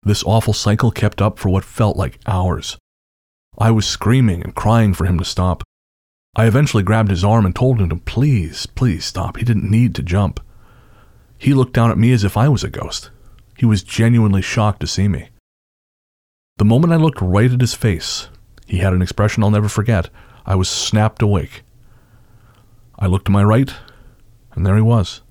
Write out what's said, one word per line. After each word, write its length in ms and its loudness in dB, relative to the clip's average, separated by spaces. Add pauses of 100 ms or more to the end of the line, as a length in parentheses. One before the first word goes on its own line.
This 220 -2
awful 280 0
cycle 380 0
kept 320 -4
up 160 -2
for 100 -4
what 160 0
felt 320 -2
like 300 -6
hours. 500 -4 (800)
I 140 0
was 160 0
screaming 560 0
and 120 -12
crying 380 2
for 140 -2
him 120 0
to 60 -4
stop. 380 -2 (760)
I 100 2
eventually 380 2
grabbed 260 0
his 140 0
arm 200 4
and 120 -2
told 240 0
him 80 0
to 80 -4
please, 680 -2
please 400 -4
stop. 320 -8
He 80 -6
didn't 240 0
need 280 2
to 60 -6
jump. 360 -2 (1000)
He 180 0
looked 180 0
down 180 2
at 80 -2
me 140 4
as 100 2
if 140 -2
I 120 2
was 140 0
a 80 -6
ghost. 400 -12 (480)
He 80 0
was 160 2
genuinely 580 2
shocked 380 -2
to 80 -6
see 220 -2
me. 220 -6 (1300)
The 60 2
moment 280 4
I 60 4
looked 220 2
right 300 2
at 100 0
his 140 0
face, 540 -4 (360)
he 140 -4
had 140 0
an 100 0
expression 400 -2
I'll 80 2
never 180 2
forget. 400 0 (380)
I 80 -2
was 140 0
snapped 520 -2
awake. 440 -2 (1300)
I 100 -4
looked 180 -2
to 80 0
my 100 4
right, 320 2 (760)
and 120 -4
there 120 2
he 60 4
was 480 0